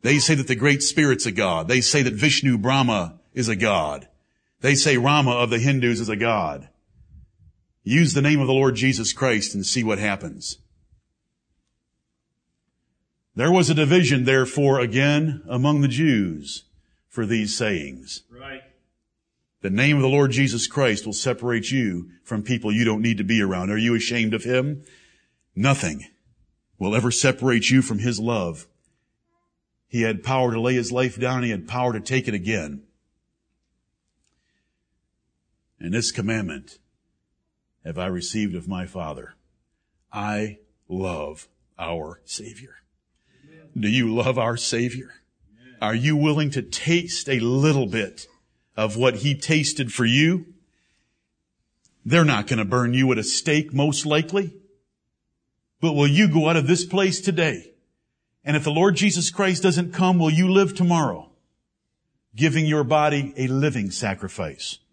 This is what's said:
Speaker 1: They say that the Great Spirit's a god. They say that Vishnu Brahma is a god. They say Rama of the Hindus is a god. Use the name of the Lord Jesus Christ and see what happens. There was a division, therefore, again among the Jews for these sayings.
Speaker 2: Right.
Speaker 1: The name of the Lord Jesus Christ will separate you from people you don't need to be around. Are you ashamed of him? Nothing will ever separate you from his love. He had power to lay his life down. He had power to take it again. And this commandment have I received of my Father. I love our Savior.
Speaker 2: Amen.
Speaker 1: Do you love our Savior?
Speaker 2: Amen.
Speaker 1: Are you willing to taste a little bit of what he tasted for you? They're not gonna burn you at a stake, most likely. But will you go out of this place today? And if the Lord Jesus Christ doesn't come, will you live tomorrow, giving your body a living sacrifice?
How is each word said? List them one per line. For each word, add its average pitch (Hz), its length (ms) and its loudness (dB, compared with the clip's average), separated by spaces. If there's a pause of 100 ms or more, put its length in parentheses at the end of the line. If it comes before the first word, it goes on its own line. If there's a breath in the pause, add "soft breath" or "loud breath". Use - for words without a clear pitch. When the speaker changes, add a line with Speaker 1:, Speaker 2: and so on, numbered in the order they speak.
Speaker 1:
They 143 160 2
say 156 160 2
that 131 140 -2
the 127 80 0
Great 143 260 2
Spirit's 143 440 2
a 113 60 -2
god. 87 360 0
They 127 140 2
say 143 200 2
that 123 120 0
Vishnu 127 420 2
Brahma 113 640 0 (140)
is 117 140 -4
a 113 60 0
god. 87 540 0 (540)
They 139 120 4
say 139 220 2
Rama 135 360 2
of 120 180 0
the 117 80 0
Hindus 123 420 0
is 113 80 -6
a 110 80 -4
god. 98 520 -2 (1160)
Use 135 300 2
the 139 80 2
name 147 180 2
of 135 60 0
the 131 60 2
Lord 135 220 4
Jesus 113 380 0
Christ 117 420 -2
and 98 100 -4
see 123 200 -2
what 107 140 0
happens. 98 600 -8 (2750)
There 143 180 2
was 180 180 4
a - 40 4
division, 143 500 4
therefore, 135 560 2
again 143 680 0
among 143 320 2
the 139 80 2
Jews 110 760 -2 (440)
for 117 160 -6
these 107 320 -2
sayings. 76 720 -6
Speaker 2:
Right. 131 320 -18 (1000)
Speaker 1:
The 98 80 -4
name 135 260 4
of 139 60 4
the 131 60 4
Lord 139 220 4
Jesus 117 360 0
Christ 120 400 0
will 107 60 -8
separate 120 580 -4
you 98 400 -2 (120 loud breath)
from 107 200 -6
people 110 300 -2
you 113 120 2
don't 107 180 0
need 117 160 0
to 104 60 -2
be 107 180 2
around. 95 280 -2
Are 104 80 -2
you 117 160 2
ashamed 113 400 -2
of 110 100 -6
him? 131 400 -2 (680 soft breath)
Nothing 101 520 0 (720)
will 98 160 -2
ever 117 160 0
separate 123 600 0
you 131 120 6
from 113 160 -2
his 113 200 -4
love. 104 480 -4 (1200)
He 120 160 -2
had 110 200 -2
power 127 300 0
to 113 80 -2
lay 123 140 0
his 120 180 -2
life 123 260 -2
down. 123 240 -2
He 120 80 -2
had 90 180 -6
power 123 240 -2
to 110 80 -4
take 131 280 -2
it 107 60 -4
again. 90 480 -6 (3000)
And 85 160 -6
this 113 180 -2
commandment 98 640 -6 (1080)
have 82 140 -10
I 90 80 -6
received 92 480 -4
of 87 140 -10
my 92 180 -6
Father. 78 480 -12 (800)
I 104 460 -6 (300)
love 85 600 -8 (300)
our 82 460 -10
Savior. - 520 -16 (680 soft breath)
Speaker 2:
Amen. - 240 -20 (100)
Speaker 1:
Do 107 100 -2
you 117 260 0
love 123 240 0
our 117 180 -2
Savior? 120 580 -6 (440)
Speaker 2:
Amen. - 220 -20
Speaker 1:
Are 110 140 -2
you 139 220 0
willing 151 340 0
to 139 120 -6
taste 175 640 -4
a 131 120 0
little 135 460 2
bit 98 400 -6 (500)
of 110 200 -2
what 123 200 2
he 139 180 -2
tasted 143 580 -2
for 123 120 0
you? 156 420 2 (1600)
They're 160 200 4
not 113 220 2
gonna 110 200 -2
burn 123 260 0
you 131 200 2
at 117 60 0
a 104 60 -4
stake, 151 480 -2
most 143 320 0
likely. 165 500 0 (1300)
But 160 140 0
will 143 120 4
you 170 220 6
go 156 200 4
out 165 80 4
of 143 100 2
this 175 180 2
place 190 380 0
today? 160 500 -2 (720)
And 147 120 0
if 147 80 -2
the 156 60 -2
Lord 170 260 2
Jesus 180 340 0
Christ 185 320 -2
doesn't 175 320 0
come, 185 240 2
will 160 120 2
you 180 200 2
live 196 240 4
tomorrow, 165 560 0 (1080)
giving 156 300 2
your 151 180 2
body 147 540 2
a 131 80 -2
living 131 440 0
sacrifice? 95 880 -8 (140)